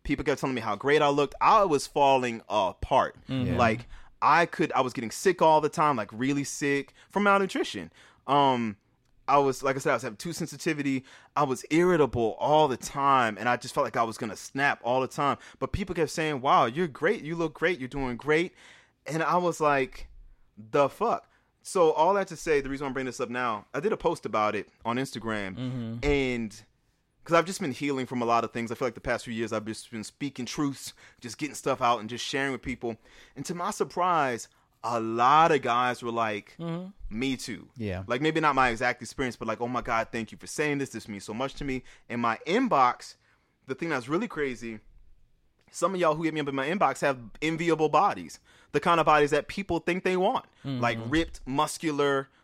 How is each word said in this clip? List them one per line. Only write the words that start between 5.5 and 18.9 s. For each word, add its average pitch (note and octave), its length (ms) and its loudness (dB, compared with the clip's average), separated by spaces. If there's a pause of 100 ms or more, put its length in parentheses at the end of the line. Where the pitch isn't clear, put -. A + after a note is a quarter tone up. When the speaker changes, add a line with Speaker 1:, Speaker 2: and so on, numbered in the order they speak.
Speaker 1:
the D3+ 80 0
time, D3+ 280 2
like, G#2 160 -4
really C3+ 300 -2
sick C#3+ 500 -2 (180)
from G3+ 120 0
malnutrition. G3 680 0 (340)
Um, B2+ 520 4 (500)
I C#3 100 6
was, C3+ 240 2
like C3+ 140 0
I - 20 -4
said, C3+ 120 -2
I A#2 40 2
was A2+ 80 -2
having A#2 140 -8
tooth E3 200 -10
sensitivity. C#3+ 680 -4 (320)
I D3 80 2
was B2+ 260 -2
irritable D3 720 2
all D3+ 260 4
the B2+ 100 -2
time, C3+ 600 2
and A2 100 -2
I A#2+ 100 2
just B2 160 -12
felt D3 100 0
like A#2 120 -6
I A#2+ 60 4
was A2 160 -2
gonna G#2+ 180 -8
snap C3+ 460 -2
all B2+ 180 0
the B2+ 80 0
time. C#3+ 300 -2 (220)
But C3 120 -2
people F#3 220 -6
kept D#3+ 160 0
saying, D#3 320 -4
"Wow, D3+ 240 4
you're D3+ 220 -2
great. E3 340 -2
You D#3+ 140 -8
look E3 180 -4
great. E3+ 240 0
You're B2+ 100 -8
doing C3 280 -4
great." D3+ 360 0 (540)